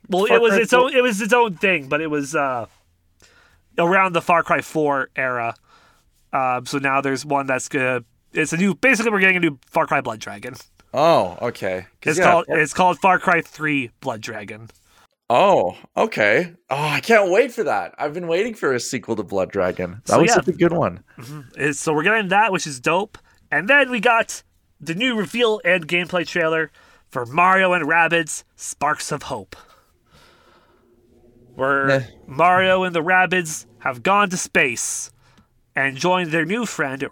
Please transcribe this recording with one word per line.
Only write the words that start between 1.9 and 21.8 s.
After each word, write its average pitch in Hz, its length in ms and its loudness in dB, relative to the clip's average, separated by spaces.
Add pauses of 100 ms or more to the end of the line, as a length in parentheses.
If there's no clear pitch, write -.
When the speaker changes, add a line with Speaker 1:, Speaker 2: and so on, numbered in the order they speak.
Speaker 1:
it 160 80 -4
was, 147 260 -4
uh, 131 320 -2 (1120)
around 185 340 2
the 165 100 0
Far 170 200 2
Cry 151 180 0
four 139 560 -2
era. 123 380 -4 (800)
Um, 127 340 -2
so 143 120 -6
now 135 220 0
there's 135 240 -4
one 143 220 -2
that's 127 220 -2
gonna, 127 360 -2 (280)
it's 156 200 -2
a 160 40 -4
new, 190 180 2
basically 226 380 2
we're 196 80 0
getting 185 160 4
a 180 40 0
new 156 260 -2
Far 160 200 0
Cry 143 140 0
Blood 113 200 -8
Dragon. 104 340 -14 (380)
Speaker 2:
Oh, 127 500 2
okay. 95 440 -6 (140)
'Cause, 151 120 -2
Speaker 1:
It's 156 60 0
Speaker 2:
yeah, 175 120 6
Speaker 1:
called, - 160 2
Speaker 2:
Far 156 120 -2
Speaker 1:
it's 156 160 0
called 180 260 2
Far 185 180 4
Cry 170 240 2
three 147 480 -6 (100)
Blood 117 200 -8
Dragon. 110 500 -14 (600)
Speaker 2:
Oh, 127 460 4 (200)
okay. 160 560 0 (160)
Oh, 131 80 -4
I 143 240 -4
can't 202 300 2
wait 233 200 2
for 220 140 -6
that. 101 340 -4
I've 147 140 -6
been 175 160 -10
waiting 196 260 -2
for 139 200 -2
a 120 40 -2
sequel 117 380 -6
to 104 60 -6
Blood 92 280 -4
Dragon. 90 540 -4
That - 80 -2
Speaker 1:
So, 120 80 6
Speaker 2:
was 175 80 4
Speaker 1:
yeah. 233 60 4
Speaker 2:
such 185 140 0
a 180 40 -2
good 170 200 2
one. 104 300 -2 (160)
Speaker 1:
Mm-hmm. 143 220 -16 (160)
It's, 143 240 -4